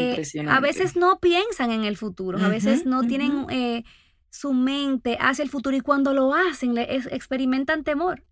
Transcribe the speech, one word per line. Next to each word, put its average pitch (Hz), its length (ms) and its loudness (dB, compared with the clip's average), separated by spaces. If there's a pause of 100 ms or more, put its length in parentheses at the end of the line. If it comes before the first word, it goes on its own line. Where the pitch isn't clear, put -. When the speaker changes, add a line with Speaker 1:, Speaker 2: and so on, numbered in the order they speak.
Speaker 1:
a - 40 0
Speaker 2:
Impresionante. 160 500 0
Speaker 1:
veces 320 360 0
no 370 220 4
piensan 349 540 0
en 220 120 -2
el 208 120 -2
futuro, 190 480 -6
a 190 40 4
veces 220 340 2
Speaker 2:
Ujú, 262 80 -2
Speaker 1:
no 254 140 2
tienen, 277 340 0
Speaker 2:
ujú. 269 120 -6
Speaker 1:
eh, 240 340 -2 (440)
su - 240 -6
mente 262 680 0
hacia 262 260 0
el 269 40 -6
futuro 269 260 -2
y 269 60 2
cuando 277 320 2
lo 269 220 4
hacen 302 400 2
le, 233 200 -2
es, 262 120 -2
experimentan 269 800 -2
temor, 311 480 -2